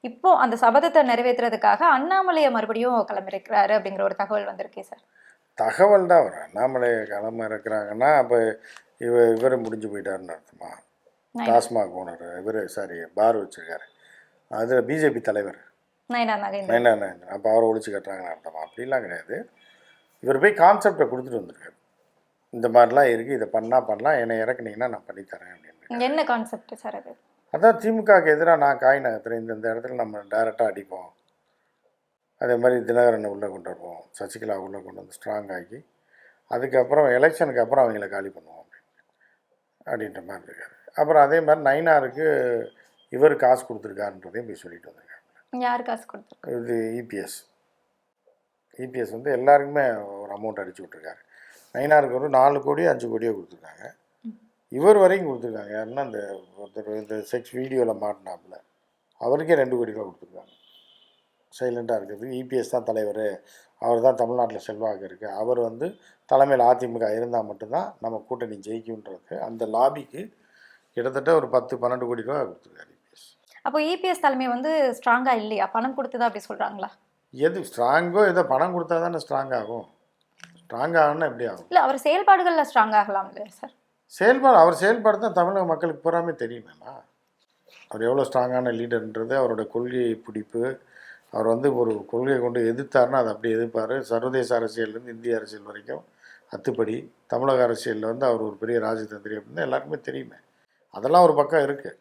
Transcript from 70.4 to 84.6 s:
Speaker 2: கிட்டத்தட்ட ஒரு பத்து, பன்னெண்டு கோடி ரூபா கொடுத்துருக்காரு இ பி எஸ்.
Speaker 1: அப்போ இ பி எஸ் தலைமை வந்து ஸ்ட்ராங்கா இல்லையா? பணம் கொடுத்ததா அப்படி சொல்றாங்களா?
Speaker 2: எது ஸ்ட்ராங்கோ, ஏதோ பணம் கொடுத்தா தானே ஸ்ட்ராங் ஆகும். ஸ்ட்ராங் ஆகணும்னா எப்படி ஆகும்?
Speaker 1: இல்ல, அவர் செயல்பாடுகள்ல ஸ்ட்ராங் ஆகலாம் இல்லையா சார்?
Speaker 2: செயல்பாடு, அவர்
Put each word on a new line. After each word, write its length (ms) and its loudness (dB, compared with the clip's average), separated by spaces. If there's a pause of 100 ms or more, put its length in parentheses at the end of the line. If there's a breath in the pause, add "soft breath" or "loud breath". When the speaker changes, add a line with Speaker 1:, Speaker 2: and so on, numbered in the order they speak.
Speaker 2:
கிட்டத்தட்ட 380 -2
ஒரு 140 2
பத்து, 300 0
பன்னெண்டு 320 -2
கோடி 160 -6
ரூபா 140 -4
கொடுத்துருக்காரு 520 -12
இ 80 -20
பி 120 -20
எஸ். 140 -20 (380 soft breath)
Speaker 1:
அப்போ 160 -2
இ 160 -2
பி 140 -4
எஸ் 140 -4
தலைமை 240 0
வந்து 240 -4 (200)
ஸ்ட்ராங்கா 440 0
இல்லையா? 340 -4
பணம் 260 -4
கொடுத்ததா 320 -4
அப்படி 160 -8
சொல்றாங்களா? 460 -8 (440)
Speaker 2:
எது 300 0
ஸ்ட்ராங்கோ, 640 0
ஏதோ 180 2
பணம் 300 0
கொடுத்தா 240 -2
தானே 200 -4
ஸ்ட்ராங் 360 -6
ஆகும். 320 -8 (720)
ஸ்ட்ராங் 380 -6
ஆகணும்னா 320 4
எப்படி 180 -6
ஆகும்? 220 -10
Speaker 1:
இல்ல, 140 4
அவர் 180 0
செயல்பாடுகள்ல 640 4
ஸ்ட்ராங் 320 2
ஆகலாம் 320 0
இல்லையா 240 -14
சார்? 200 -18 (400)
Speaker 2:
செயல்பாடு, 460 6
அவர் 220 8